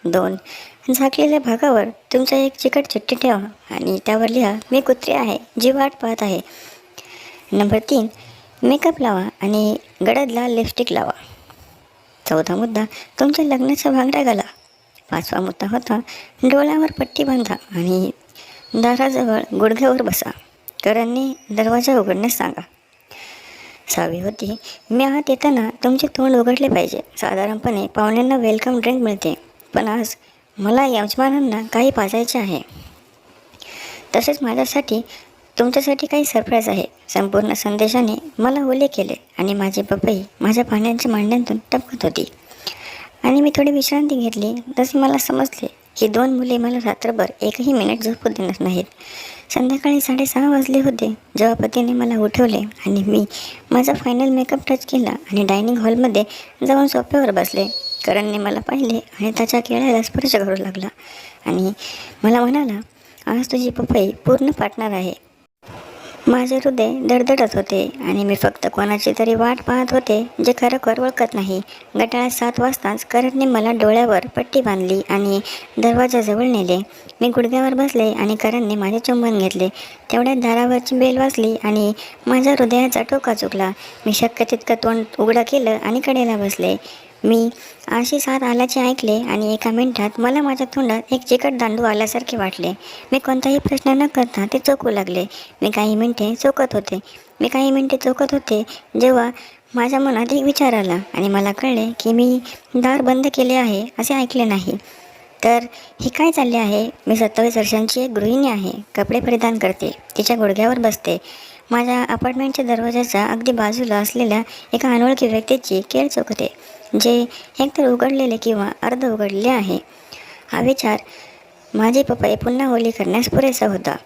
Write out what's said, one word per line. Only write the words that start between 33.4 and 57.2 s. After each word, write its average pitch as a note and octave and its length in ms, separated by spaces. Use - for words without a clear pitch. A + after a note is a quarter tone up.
तसेच C#4+ 260
माझ्यासाठी, B3+ 580
तुमच्यासाठी C#4 480
काही D4 180
सरप्राईज A3 440
आहे. G3 160
संपूर्ण G3 440
संदेशाने G#3+ 640
मला C4 260
ओले C4+ 220
केले G3 280
आणि G3+ 160
माझी G3 280
पपई G3 400
माझ्या A3+ 240
पाण्याच्या A#3 460
मांड्यांतून A3 460
टपकत - 300
होती - 220
आणि C4 160
मी D4 140
थोडी C#4+ 160
विश्रांती C#4+ 460
घेतली. A3+ 380
तसे C4 200
मला C4+ 200
समजले C4 480
की A3 120
दोन A#3 220
मुले B3 280
मला A#3+ 260
रात्रभर A3+ 420
एकही B3 300
मिनिट A3 300
झोपू A3+ 260
देणार G3 320
नाहीत. F#3 240
संध्याकाळी C#4 500
साडेसहा C4+ 500
वाजले C4+ 300
होते A#3 340
जेव्हा A3+ 180
पतीने A#3 380
मला A#3+ 240
उठवले G#3+ 420
आणि G3+ 460
मी G#3+ 200
माझा B3+ 240
फायनल B3+ 340
मेकअप C4 400
टच C4 180
केला B3 240
आणि G3+ 340
डायनिंग G#3+ 340
हॉलमध्ये A3+ 460
जाऊन C#4 200
सोफ्यावर C4 440